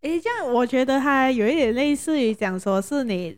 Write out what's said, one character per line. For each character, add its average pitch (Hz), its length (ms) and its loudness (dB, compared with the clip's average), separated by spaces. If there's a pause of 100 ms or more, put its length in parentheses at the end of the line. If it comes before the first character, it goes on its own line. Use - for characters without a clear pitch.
诶， 330 180 -2
这 466 100 -4
样 381 220 -4
我 247 120 2
觉 254 200 2
得 269 160 0
它 262 320 2
有 220 160 2
一 269 60 2
点 247 200 2
类 285 220 0
似 311 240 -2
于 226 120 2
讲 185 280 -4
说 196 200 0
是 277 220 -2
你 180 360 -4